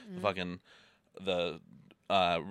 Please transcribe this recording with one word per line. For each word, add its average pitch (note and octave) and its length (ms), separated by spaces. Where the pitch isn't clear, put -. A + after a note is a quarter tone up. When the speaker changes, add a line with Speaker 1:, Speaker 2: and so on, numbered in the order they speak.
Speaker 1:
the F3+ 80
Speaker 2:
Mm. - 20
Speaker 1:
fucking, F#2 380
the, F2 420
uh, F2 400